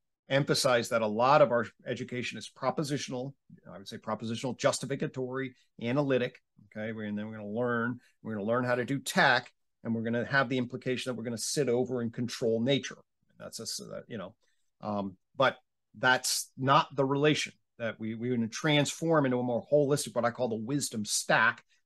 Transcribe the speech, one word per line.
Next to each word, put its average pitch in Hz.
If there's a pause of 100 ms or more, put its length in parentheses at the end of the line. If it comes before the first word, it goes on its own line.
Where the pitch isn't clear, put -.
(300)
emphasize 135
that 117
a 110
lot 127
of 123
our 117 (200)
education 123
is -
propositional. 135 (360)
I 90
would 98
say 107
propositional, 113
justificatory, 131 (280)
analytic. 127 (340)
Okay, 110
we, 107
and 104
then 107
we're 110
gonna 104
learn. 120 (240)
We're 110
gonna 98
learn 123
how 123
to 123
do 139
tech, 131 (300)
and 117
we're 113
gonna 117
have 135
the 131
implication 127
that 120
we're 113
gonna 117
sit 131
over 120
and 117
control 113
nature. 135 (420)
That's -
a, -
so -
that, -
you 120
know, 90 (460)
um, 101 (200)
but 127 (400)
that's 127
not 139
the 139
relation 143 (260)
that 113
we, 110
we 117
wanna 117
transform 151
into 123
a 123
more 120
holistic, 143
what 117
I 117
call 120
the 113
wisdom 113
stack, - (240)